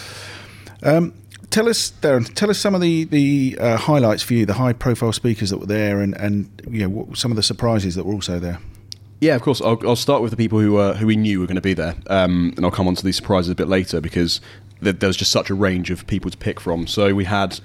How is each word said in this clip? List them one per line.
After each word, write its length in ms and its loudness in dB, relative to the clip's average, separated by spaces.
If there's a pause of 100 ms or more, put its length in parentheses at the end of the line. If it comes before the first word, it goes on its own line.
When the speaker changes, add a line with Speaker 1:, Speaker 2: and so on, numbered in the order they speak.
(840)
Speaker 1:
Um, 320 2 (360)
tell 180 2
us, 240 -2 (100)
Darren, 320 2
tell 160 0
us 80 0
some 160 0
of 60 2
the, 240 2
the, 560 2
uh, 160 2
highlights 480 2
for 100 0
you, 100 4
the 100 0
high-profile 580 0
speakers 380 -2
that 80 -4
were 80 -10
there, 340 0
and, 160 -2
and, 340 -2 (180)
you 120 -4
know, 80 0
what, 280 -8
some 140 -2
of 60 0
the 80 0
surprises 500 0
that 100 -6
were 80 -4
also 280 -4
there. 180 -6 (640)
Speaker 2:
Yeah, 160 4
of 60 -2
course. 200 0
I'll, 260 2
I'll 80 4
start 240 2
with 120 -2
the 40 -6
people 240 2
who, 160 4
uh, 180 4
who 120 0
we 100 4
knew 240 2
were 60 0
gonna 160 -2
be 100 2
there, 220 -2 (140)
um, 480 2
and 80 -2
I'll 80 2
come 160 0
on 80 2
to 80 -10
these 120 0
surprises 340 0
a 40 -2
bit 140 -2
later 320 0
because 400 -2 (420)
th-, 160 0
there 80 0
was 100 2
just 140 -2
such 180 0
a 60 -2
range 360 0
of 160 -6
people 240 -4
to 60 -16
pick 240 -6
from. 260 -4
So 280 2
we 100 0
had, 400 -2